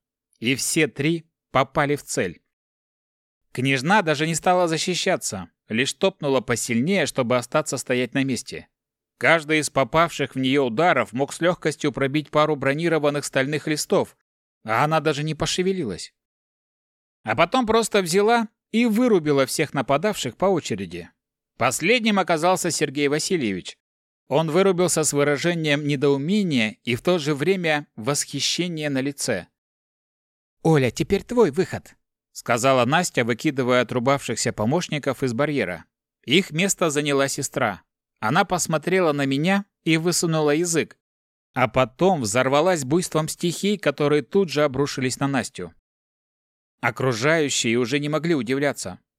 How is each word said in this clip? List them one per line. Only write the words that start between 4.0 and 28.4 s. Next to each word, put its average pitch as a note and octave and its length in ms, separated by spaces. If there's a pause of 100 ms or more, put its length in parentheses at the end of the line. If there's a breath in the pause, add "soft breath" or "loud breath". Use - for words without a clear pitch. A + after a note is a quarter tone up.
даже D#3 240
не E3 80
стала F3+ 340
защищаться, D#3+ 800 (180)
лишь A#2+ 240
топнула C#3+ 480
посильнее, B2+ 640
чтобы B2 300
остаться C#3+ 420
стоять B2 360
на C3+ 100
месте. A#2 440 (500)
Каждый D3+ 400
из C#3+ 120
попавших D3 640
в C3 40
нее C3 280
ударов B2+ 460
мог C3 200
с - 80
легкостью D#3+ 520
пробить C#3 380
пару D3+ 260
бронированных D3 680
стальных C#3 420
листов, D3+ 500 (480)
а A2+ 200
она D#3 160
даже D3 220
не D#3 120
пошевелилась. E3+ 800 (1080)
А A2 140
потом G3+ 300
просто G#3+ 360
взяла G#3 460 (240)
и A#3 140
вырубила F3+ 600
всех - 280
нападавших C#3+ 640
по F3+ 100
очереди. F#2+ 640 (480)
Последним G3+ 600
оказался F3 520
Сергей C#3+ 380
Васильевич. C3+ 680 (520)
Он D#3 200
вырубился F3 540
с D3 100
выражением D3 760
недоумения C#3+ 960
и A#2 100
в A#2+ 80
то F3+ 160
же D3+ 160
время D#3 640
восхищения D3 920